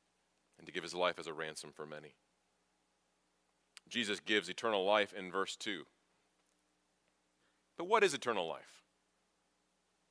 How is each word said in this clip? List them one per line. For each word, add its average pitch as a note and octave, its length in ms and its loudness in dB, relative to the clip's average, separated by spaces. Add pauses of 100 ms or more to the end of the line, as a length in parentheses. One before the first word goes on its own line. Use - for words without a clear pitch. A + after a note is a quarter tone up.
(580)
and D#2+ 100 -20
to D#2 60 -16
give E2+ 100 -4
his E2 100 -8
life F2+ 260 0
as D#2+ 80 -10
a D#2+ 60 -6
ransom D#2 400 -8
for D#2 120 -12
many. D2+ 300 -14 (1700)
Jesus G#2 300 0
gives G2+ 300 2
eternal G2+ 360 0
life G2+ 280 4
in F#2 180 -8
verse F#2+ 240 -2
two. E2+ 300 -6 (1900)
But E3+ 100 -6
what G#3+ 160 8
is E3+ 100 6
eternal A2 340 0
life? - 360 -8 (1300)